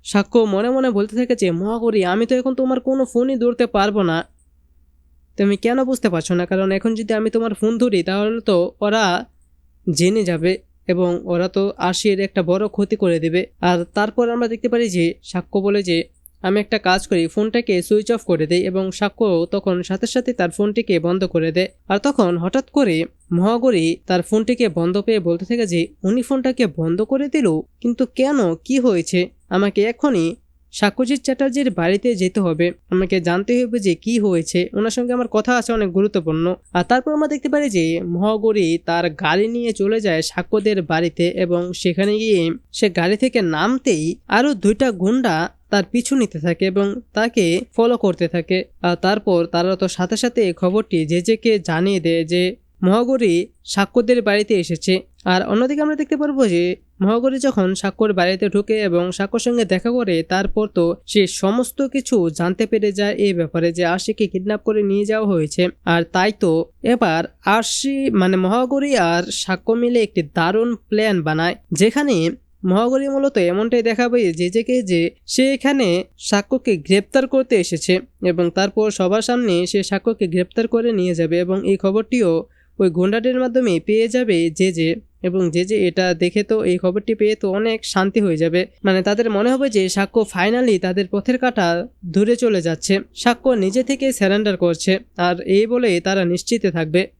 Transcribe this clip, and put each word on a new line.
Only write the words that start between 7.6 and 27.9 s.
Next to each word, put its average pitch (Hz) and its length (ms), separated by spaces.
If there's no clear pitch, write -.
ধরি 202 240
তাহলে 208 380
তো 180 400
ওরা 208 460
জেনে 185 340
যাবে 175 340
এবং 175 380
ওরা 180 240
তো 196 280
আশির 185 440
একটা 190 220
বড় 185 260
ক্ষতি 202 280
করে 170 240
দেবে।" 165 260
আর 175 240
তারপর 226 360
আমরা 240 180
দেখতে 226 200
পারি 233 200
যে 175 340
সাক্ষ্য - 380
বলে 202 220
যে, 170 220
"আমি 202 180
একটা 208 180
কাজ 185 280
করি, 170 200
ফোনটাকে 214 560
সুইচ 214 300
অফ 226 120
করে 156 220
দেই," 175 160
এবং 190 300
সাক্ষ্য 190 580
তখন 185 320
সাথে 190 240
সাথে 247 260
তার 180 180
ফোনটিকে 208 480
বন্ধ 175 260
করে 160 280
দেয়। 180 160
আর 196 100
তখন 202 380
হঠাৎ 190 340
করে 180 340
মহাগৌরী 190 640
তার 180 160
ফোনটিকে 226 460
বন্ধ 175 320
পেয়ে 214 200
বলতে 170 240
থাকে 233 220
যে, 170 200
"উনি 226 200
ফোনটাকে 254 440
বন্ধ 165 360
করে 269 260
দিল? 262 200
কিন্তু 240 340